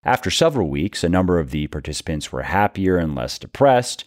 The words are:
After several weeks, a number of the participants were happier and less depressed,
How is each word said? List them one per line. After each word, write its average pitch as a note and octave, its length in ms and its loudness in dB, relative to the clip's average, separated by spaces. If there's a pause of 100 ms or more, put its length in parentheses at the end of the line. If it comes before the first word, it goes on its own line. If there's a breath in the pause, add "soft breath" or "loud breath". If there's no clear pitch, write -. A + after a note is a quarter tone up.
After A#2+ 260 0
several C#3 380 2
weeks, C#2+ 380 -2
a E2 40 2
number F2+ 300 4
of C#2+ 120 -4
the D2+ 160 -2
participants D2+ 680 -8
were C2+ 80 -6
happier F#2+ 560 2
and D#2 180 -2
less A#1+ 240 -6
depressed, - 680 2